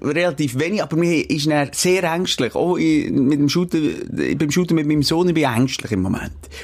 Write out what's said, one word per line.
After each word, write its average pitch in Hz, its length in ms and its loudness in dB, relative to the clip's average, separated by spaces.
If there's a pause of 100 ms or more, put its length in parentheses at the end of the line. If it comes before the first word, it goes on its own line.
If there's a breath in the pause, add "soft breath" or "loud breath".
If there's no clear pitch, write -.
relativ 147 560 -2
wenig, 175 240 0
aber 147 160 -4
mir 170 320 2
ist 151 200 0
dann 147 220 2
sehr 180 320 2
ängstlich. 170 500 -2
Auch 175 220 2
in, 156 520 2
mit 147 120 2
dem 143 80 4
Shooten, 151 880 -2
beim 151 120 0
Shooten 175 260 0
mit 151 100 0
meinem 151 160 2
Sohn, 165 260 0
ich 165 60 2
bin 156 100 2
ängstlich 127 460 0
im 95 120 0
Moment. - 280 -4 (320 loud breath)